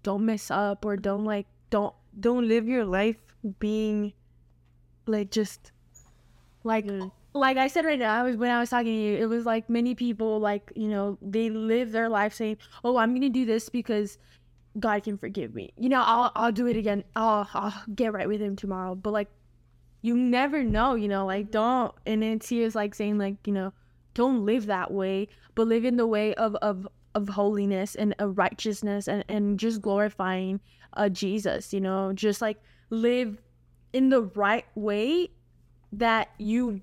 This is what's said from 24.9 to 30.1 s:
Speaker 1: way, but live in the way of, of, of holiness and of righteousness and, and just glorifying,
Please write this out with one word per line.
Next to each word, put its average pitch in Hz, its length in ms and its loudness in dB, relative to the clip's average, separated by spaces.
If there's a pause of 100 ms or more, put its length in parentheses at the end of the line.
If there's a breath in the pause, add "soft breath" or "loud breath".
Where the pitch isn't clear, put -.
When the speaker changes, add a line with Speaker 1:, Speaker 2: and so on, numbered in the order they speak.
Speaker 1:
way, 190 360 -2 (280 soft breath)
but 226 120 2
live 226 180 4
in 247 120 2
the 233 100 2
way 214 280 2
of, 214 200 0
of, 196 320 -2 (280)
of 202 140 -8
holiness 202 680 0
and 208 240 0
of 196 180 0
righteousness 202 680 -2
and, 202 220 -2
and 202 300 0
just 220 220 -2
glorifying, 190 800 -2 (340 soft breath)